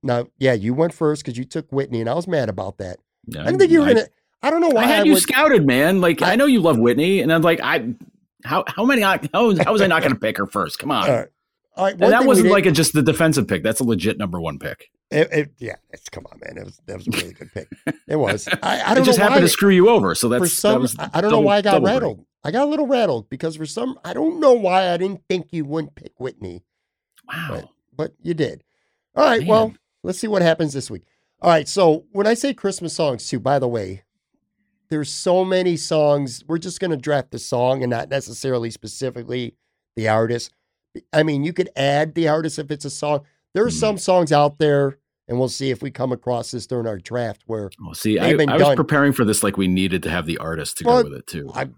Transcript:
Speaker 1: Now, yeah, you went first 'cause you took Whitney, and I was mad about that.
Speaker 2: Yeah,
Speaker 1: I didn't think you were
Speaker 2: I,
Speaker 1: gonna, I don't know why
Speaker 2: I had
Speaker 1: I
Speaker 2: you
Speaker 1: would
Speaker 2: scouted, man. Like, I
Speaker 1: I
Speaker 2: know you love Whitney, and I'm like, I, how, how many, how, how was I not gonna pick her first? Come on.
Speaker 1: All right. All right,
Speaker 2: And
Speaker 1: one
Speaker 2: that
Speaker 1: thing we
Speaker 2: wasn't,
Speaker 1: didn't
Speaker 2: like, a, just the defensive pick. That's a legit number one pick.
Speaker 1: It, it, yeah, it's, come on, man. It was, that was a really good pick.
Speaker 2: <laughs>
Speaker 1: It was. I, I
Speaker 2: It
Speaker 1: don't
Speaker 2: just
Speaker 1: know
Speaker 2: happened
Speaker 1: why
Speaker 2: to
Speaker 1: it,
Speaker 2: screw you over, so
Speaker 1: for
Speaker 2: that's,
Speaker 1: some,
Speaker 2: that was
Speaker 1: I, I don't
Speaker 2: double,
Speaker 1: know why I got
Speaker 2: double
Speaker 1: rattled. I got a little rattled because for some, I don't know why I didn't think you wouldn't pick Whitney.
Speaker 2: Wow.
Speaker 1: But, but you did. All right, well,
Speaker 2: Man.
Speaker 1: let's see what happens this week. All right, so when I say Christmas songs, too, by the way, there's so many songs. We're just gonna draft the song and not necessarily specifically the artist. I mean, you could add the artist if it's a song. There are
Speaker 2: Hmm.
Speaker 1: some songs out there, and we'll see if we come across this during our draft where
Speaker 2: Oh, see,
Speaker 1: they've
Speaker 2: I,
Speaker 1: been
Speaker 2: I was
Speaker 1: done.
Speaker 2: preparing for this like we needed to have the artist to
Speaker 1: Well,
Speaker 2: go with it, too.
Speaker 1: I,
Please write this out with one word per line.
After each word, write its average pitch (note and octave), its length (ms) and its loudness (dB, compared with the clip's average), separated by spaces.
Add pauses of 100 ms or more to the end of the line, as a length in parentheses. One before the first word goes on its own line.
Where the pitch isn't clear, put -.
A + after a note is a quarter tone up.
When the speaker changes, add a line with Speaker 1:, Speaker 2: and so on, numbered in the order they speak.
Speaker 1:
Now, A#2+ 260 -2 (100)
yeah, C3 140 2
you A2+ 220 -2
went E3 200 0
first D3+ 300 -2
'cause A#2+ 120 -8
you B2 80 -8
took D#3 280 -10
Whitney, C3+ 280 -4
and A2+ 80 -4
I A#2+ 60 -2
was E3+ 140 -4
mad D3 200 -2
about G2 300 -8
that. F#2 200 -12 (280)
Speaker 2:
Yeah, - 160 -12
Speaker 1:
I - 40 -6
didn't F#4 120 0
think F4+ 140 6
you E4 80 6
were C#4+ 60 2
Speaker 2:
I, C#4 80 6
Speaker 1:
gonna, A3 120 2 (360)
I C4 80 0
don't E4 100 0
know E4+ 100 2
why A#3 140 4
Speaker 2:
I - 20 4
had D#4 140 4
Speaker 1:
I D#4 60 2
Speaker 2:
you D#4 80 8
Speaker 1:
would - 80 4
Speaker 2:
scouted, C4 440 2
man. D3 340 2
Like, E3+ 220 2
I F#3 120 2
Speaker 1:
I - 20 2
Speaker 2:
know C#4 100 4
you B3+ 140 4
love D#3 180 4
Whitney, C#3+ 420 2
and D3+ 120 0
I'm E3 100 4
like, E3+ 220 2
I, B2 300 -2 (500)
how, D3+ 240 -2
how - 160 -4
many, B3+ 180 2
how, G3 160 2 (160)
how G3+ 380 2
was G#3 100 4
I G3 60 4
not E3 160 2
gonna C3+ 100 2
pick A2 240 -4
her G2+ 80 -4
first? F2+ 320 -6
Come C#3+ 140 -6
on. A2 180 0
Speaker 1:
All B2+ 60 2
right. - 120 -6 (480)
All F#3+ 80 -2
right, G3 80 0
Speaker 2:
And F3 100 -14
Speaker 1:
one G3 80 6
Speaker 2:
that A3 80 6
Speaker 1:
thing C4 80 4
we - 20 6
Speaker 2:
wasn't, G3 180 6
Speaker 1:
didn't - 80 6
Speaker 2:
like, G3 120 4
a, F3+ 60 4
just D3 200 2
the D3+ 100 2
defensive D3+ 440 2
pick. F#2+ 160 -2
That's A2 180 -2
a C3+ 40 -2
legit G#2+ 340 0
number F#2 220 -6
one D#2 180 -8
pick. - 320 -14 (200)
Speaker 1:
It, D#3 220 2
it, D3+ 260 -2
yeah, A#2 180 -12 (140)
it's, - 180 -20
come - 220 -16
on, - 140 -20
man. - 140 -16
It G2+ 60 -16
was, - 220 -20
that G2 100 -12
was G2 100 -12
a - 60 -4
really - 200 -8
good - 220 -20
pick. - 140 -12 (180)
Speaker 2:
<laughs> - 220 -10
Speaker 1:
It D3+ 80 -2
was. G#2+ 320 -2
I, F3 320 -4
I - 120 0
Speaker 2:
It - 40 4
Speaker 1:
don't - 80 4
Speaker 2:
just A#3 140 4
Speaker 1:
know F#3 40 4
Speaker 2:
happened A#3 140 4
Speaker 1:
why - 40 8
Speaker 2:
to F3 60 6
Speaker 1:
it, - 40 4
Speaker 2:
screw G3+ 200 4
you F#3 180 8
over, A3+ 280 4
so B2 120 0
Speaker 1:
for B2 120 2
Speaker 2:
that's, F3 120 0
Speaker 1:
some, - 220 2
Speaker 2:
that B2+ 60 2
was B2 180 -2
Speaker 1:
I, - 60 -8 (100)
I D#3+ 60 2
don't G#3 100 0
Speaker 2:
double, A3 120 4
Speaker 1:
know G#3 40 2
why G3+ 120 4
I G3+ 40 2
got G3 120 2
Speaker 2:
double D#3+ 120 4
Speaker 1:
rattled. G3+ 380 -2 (180)
I - 80 -6
got B3 160 0
a D4 40 -2
little D4+ 180 -2
rattled F#3+ 420 0
because D#3 260 -8
for D#3 100 -10
some, A#3+ 380 -8
I F3 80 -10
don't D#4+ 280 -4
know C#4+ 120 6
why F#3+ 380 2
I F3 60 -2
didn't F#3 320 -6
think F3+ 240 -6
you D#3+ 120 -6
wouldn't D3 300 -8
pick - 240 -20
Whitney. G2 460 -12 (640)
Speaker 2:
Wow. E3 220 -12
Speaker 1:
But, - 180 -12 (280)
but D3+ 240 -8
you E3+ 140 -6
did. B2 300 -6 (500)
All C#4+ 100 2
right, A#3 220 2
well, A3 220 4
Speaker 2:
Man. A3 100 -14 (240)
Speaker 1:
let's F3+ 160 -6
see A3+ 100 -4
what G3+ 140 2
happens D#3+ 300 2
this C#3 180 -8
week. G#2 140 -12 (360)
All F3 100 2
right, D#3 180 4
so E3 420 2
when G3 160 -2
I A3+ 80 4
say C4+ 180 -2
Christmas F#3 420 -6
songs, C#3 340 -4
too, C3 120 -4
by C3+ 200 0
the B2+ 80 -2
way, G2 340 -8 (880)
there's D3+ 200 -4
so F#3 340 0
many F#3 320 0
songs. D3 720 0
We're E3 120 -4
just E3+ 220 -10
gonna F3 160 -2
draft C#3 340 -4
the B2 80 -12
song B2+ 460 -2
and B2 60 -4
not A#2+ 200 -6
necessarily A#2+ 600 -6
specifically A#2+ 840 -10 (420)
the A2 120 -2
artist. A2+ 440 0 (600)
I D#3 100 2
mean, D3 220 0
you E3+ 80 -4
could F3+ 240 -4
add C#3+ 400 0
the E3 100 0
artist D#3 320 -2
if D3 140 -10
it's D3 120 -10
a C#3+ 60 -8
song. D3 300 -4 (340)
There F#3+ 100 0
are B3 40 0
Speaker 2:
Hmm. F3 80 -4
Speaker 1:
some G3 220 0
songs F3 340 2
out D3 260 2
there, C#3+ 400 2 (300)
and B2 100 -4
we'll B2+ 100 0
see C3+ 220 -4
if A#2+ 120 -6
we C#3 100 -8
come B2+ 180 -4
across A#2+ 400 -6
this A#2+ 160 -10
during A#2+ 220 -4
our G#2 100 -6
draft A2+ 480 -8
where G#2+ 240 -8 (160)
Speaker 2:
Oh, D#2+ 60 -14
see, G#2+ 260 -2
Speaker 1:
they've G2 160 2
Speaker 2:
I, - 20 2
Speaker 1:
been D3+ 120 2
Speaker 2:
I - 60 0
was D#3 80 4
Speaker 1:
done. C#3+ 140 4
Speaker 2:
preparing C#3+ 360 2
for B2+ 120 0
this G#2 200 0
like G2 120 -2
we F#2+ 120 0
needed F#2 340 0
to E2 80 -6
have E2+ 160 -4
the E2 120 -6
artist D#2+ 400 -10
to E2+ 60 -10
Speaker 1:
Well, B3 200 2
Speaker 2:
go D2 60 -6
with C#2 100 -14
it, - 80 -20
too. C#3 260 -12
Speaker 1:
I, C3+ 240 -6